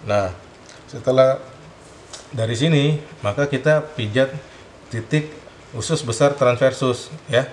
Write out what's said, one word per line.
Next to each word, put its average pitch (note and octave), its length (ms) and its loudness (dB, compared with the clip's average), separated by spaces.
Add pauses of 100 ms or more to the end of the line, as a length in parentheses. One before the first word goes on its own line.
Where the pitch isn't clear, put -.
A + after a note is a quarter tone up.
Nah, G2+ 240 0 (560)
setelah C3 560 2 (880)
dari A2+ 240 -4
sini, D3 480 2 (240)
maka C#3+ 240 0
kita D3+ 320 2 (160)
pijat B2 320 0 (640)
titik D3+ 400 -4 (400)
usus D3 320 -4
besar C#3+ 320 2
transversus B2+ 720 0 (180)
ya. C3 260 0